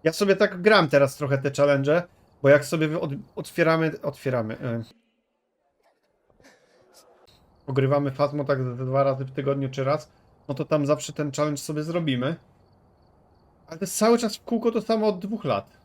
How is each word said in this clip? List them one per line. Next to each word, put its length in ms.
Ja 80
sobie 240
tak 260
gram 260
teraz 280
trochę 220
te 120
challenge, 520
bo 60
jak 160
sobie 240
wy-, 120
od-, 120
otwieramy, 540
otwieramy, 580
e, 220
ogrywamy 440
Phasmo 340
tak 200
ze 120
dwa 280
razy 200
w 60
tygodniu 380
czy 160
raz, 260
no 60
to 100
tam 220
zawsze 260
ten 200
challenge 300
sobie 200
zrobimy. 540
Ale 120
to 60
jest 140
cały 200
czas 180
w 80
kółko 280
to 100
samo 240
od 120
dwóch 260
lat. 400